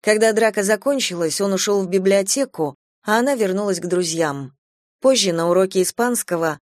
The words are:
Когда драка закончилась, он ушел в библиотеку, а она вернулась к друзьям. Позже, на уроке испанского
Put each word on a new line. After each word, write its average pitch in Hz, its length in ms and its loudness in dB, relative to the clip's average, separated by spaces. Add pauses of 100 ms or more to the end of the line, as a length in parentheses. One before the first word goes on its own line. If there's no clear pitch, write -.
Когда 214 300 4
драка 214 320 0
закончилась, 196 760 -2
он 196 120 0
ушел 202 300 0
в 180 60 -4
библиотеку, 196 840 0 (300)
а 214 160 2
она 269 160 0
вернулась 196 420 -2
к 175 80 -8
друзьям. 160 640 -2 (480)
Позже, 214 320 2
на 165 160 0
уроке 185 340 2
испанского 175 840 -2